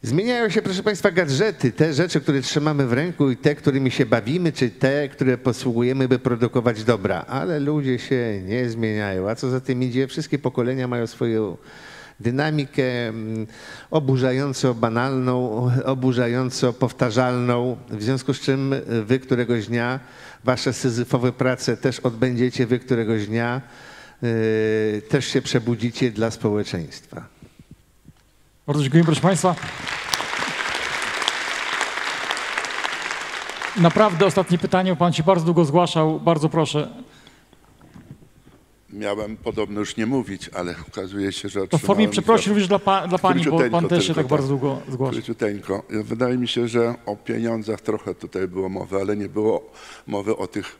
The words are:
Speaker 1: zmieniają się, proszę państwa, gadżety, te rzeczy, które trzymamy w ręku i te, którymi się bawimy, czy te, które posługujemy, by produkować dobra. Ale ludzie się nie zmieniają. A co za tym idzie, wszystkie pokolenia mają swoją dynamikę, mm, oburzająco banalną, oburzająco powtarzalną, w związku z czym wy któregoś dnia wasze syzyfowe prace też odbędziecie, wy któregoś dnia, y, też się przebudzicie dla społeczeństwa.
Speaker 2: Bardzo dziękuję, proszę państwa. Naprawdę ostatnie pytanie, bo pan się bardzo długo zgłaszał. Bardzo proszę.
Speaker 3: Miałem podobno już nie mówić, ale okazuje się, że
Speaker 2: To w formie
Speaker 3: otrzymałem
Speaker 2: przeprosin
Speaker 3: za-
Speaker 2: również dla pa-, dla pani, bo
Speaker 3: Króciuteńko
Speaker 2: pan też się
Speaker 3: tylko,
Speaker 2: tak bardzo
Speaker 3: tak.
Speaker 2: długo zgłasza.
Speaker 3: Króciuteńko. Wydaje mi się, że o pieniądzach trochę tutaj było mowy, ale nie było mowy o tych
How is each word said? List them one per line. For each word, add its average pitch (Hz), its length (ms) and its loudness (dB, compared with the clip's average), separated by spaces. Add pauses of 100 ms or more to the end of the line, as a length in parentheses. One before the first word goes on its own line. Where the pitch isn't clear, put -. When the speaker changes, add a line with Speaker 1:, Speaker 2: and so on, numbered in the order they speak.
Speaker 1:
zmieniają 214 480 2
się, 208 120 2
proszę 190 200 -2
państwa, 202 280 2
gadżety, 165 640 2
te 156 220 2
rzeczy, 170 260 2
które 139 200 2
trzymamy 147 460 0
w 117 60 2
ręku 143 380 2
i 120 60 0
te, 147 180 2
którymi 135 360 0
się 127 160 2
bawimy, 123 460 2
czy 123 180 0
te, 139 380 0
które 127 300 0
posługujemy, 127 720 0
by 123 100 4
produkować 120 680 0
dobra. 98 440 2
Ale 151 320 -2
ludzie 139 380 0
się 117 460 -2
nie 120 260 -2
zmieniają. 104 600 -2
A 113 40 -2
co 127 160 -4
za 127 100 -2
tym 127 220 -2
idzie, 127 240 0
wszystkie 151 320 -4
pokolenia 127 500 -2
mają 120 180 -2
swoją 110 500 -2 (640)
dynamikę, 131 880 0
mm, 110 380 -6 (440)
oburzająco 131 840 2
banalną, 123 960 0 (140)
oburzająco 127 880 0
powtarzalną, 123 1040 2 (140)
w 107 120 -6
związku 131 320 0
z - 60 -8
czym 135 340 0 (320)
wy 127 120 4
któregoś 120 480 0
dnia 120 340 -2 (440)
wasze 127 280 2
syzyfowe 120 600 0
prace 123 440 0
też 127 240 -2
odbędziecie, 123 680 0
wy 123 120 2
któregoś 113 480 0
dnia, 117 340 -2 (640)
y, 110 840 0
też 135 180 2
się 131 160 0
przebudzicie 120 680 0
dla 110 200 0
społeczeństwa. 104 960 -4 (1400)
Speaker 2:
Bardzo 147 160 0
dziękuję, 147 220 6
proszę 160 160 2
państwa. 180 340 2 (4000)
Naprawdę 185 500 6
ostatnie 175 320 2
pytanie, 185 320 2
bo 170 60 2
pan 175 160 4
się 160 100 0
bardzo 170 220 4
długo 170 200 4
zgłaszał. 156 560 2
Bardzo 160 280 2
proszę. 151 400 0 (2000)
Speaker 3:
Miałem 104 460 -4
podobno 104 440 -4
już 101 160 -4
nie 110 100 0
mówić, 110 480 -2
ale 90 200 -4 (140)
okazuje 98 440 -4
się, - 160 -8
że 98 200 -4
Speaker 2:
To 165 100 4
w - 20 4
formie 208 280 4
Speaker 3:
otrzymałem - 20 0
Speaker 2:
przeprosin 208 340 4
Speaker 3:
za- 196 60 0
Speaker 2:
również 202 180 2
dla 196 100 4
pa-, 196 300 0
dla 180 100 0
pani, 180 260 2
bo 151 60 2
Speaker 3:
Króciuteńko 151 300 4
Speaker 2:
pan 165 80 0
też 170 140 2
się - 120 0
Speaker 3:
tylko, 160 60 0
Speaker 2:
tak 127 100 0
bardzo 139 180 2
Speaker 3:
tak. 139 120 0
Speaker 2:
długo 135 280 -2
zgłasza. 131 240 -2
Speaker 3:
Króciuteńko. 104 760 -4
Wydaje 113 480 -2
mi 120 100 -2
się, 120 200 0
że 117 260 2 (120)
o 104 100 -6
pieniądzach 113 640 -4
trochę 104 340 -4
tutaj 92 340 -6
było 92 200 -4
mowy, 92 320 -6
ale 101 160 -2
nie 101 120 -6
było 104 440 -2 (340)
mowy 101 300 -2
o 98 100 -6
tych - 340 -10